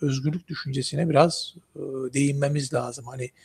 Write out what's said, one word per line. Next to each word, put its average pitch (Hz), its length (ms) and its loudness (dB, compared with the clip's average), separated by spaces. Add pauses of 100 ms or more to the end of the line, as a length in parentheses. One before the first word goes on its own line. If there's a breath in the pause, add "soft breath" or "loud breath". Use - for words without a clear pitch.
özgürlük 147 480 0
düşüncesine 143 600 -2
biraz, 160 460 4 (220)
e, 147 40 -12 (340)
değinmemiz 143 600 2
lazım. 120 320 -4
Hani 127 240 -8 (140 soft breath)